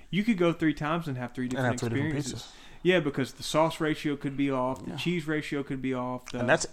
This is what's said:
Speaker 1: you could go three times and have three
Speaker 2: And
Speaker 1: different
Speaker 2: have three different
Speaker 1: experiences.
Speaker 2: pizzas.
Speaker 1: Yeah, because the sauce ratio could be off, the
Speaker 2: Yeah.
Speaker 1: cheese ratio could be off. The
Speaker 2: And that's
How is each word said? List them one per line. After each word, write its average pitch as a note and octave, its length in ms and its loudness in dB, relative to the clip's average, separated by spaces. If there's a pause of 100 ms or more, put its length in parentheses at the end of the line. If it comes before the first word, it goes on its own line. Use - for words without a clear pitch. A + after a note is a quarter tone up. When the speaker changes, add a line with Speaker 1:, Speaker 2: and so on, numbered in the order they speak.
(100)
Speaker 1:
you F#3 120 2
could G#3+ 160 2
go E3+ 140 6
three D#3 220 2
times D#3 340 -2
and C3 100 -2
have B2 160 -6
three B2+ 120 -2
Speaker 2:
And B2 60 -2
Speaker 1:
different B2 280 2
Speaker 2:
have A#2 100 0
three A#2+ 120 2
different D3+ 160 0
Speaker 1:
experiences. B2+ 240 -4 (100)
Speaker 2:
pizzas. - 80 -20 (260)
Speaker 1:
Yeah, F3+ 140 6
because C#3 320 0
the - 100 -16
sauce D#3 380 2
ratio D3+ 340 0
could C#3+ 220 -6
be C#3 140 2
off, B2+ 340 -2
the - 60 -10
Speaker 2:
Yeah. - 60 -8
Speaker 1:
cheese E3 300 -2
ratio D3 360 -2
could C3+ 180 -6
be C3 140 -2
off. B2+ 360 -6
The B2 100 -4
Speaker 2:
And A#2+ 100 0
that's D#3+ 220 4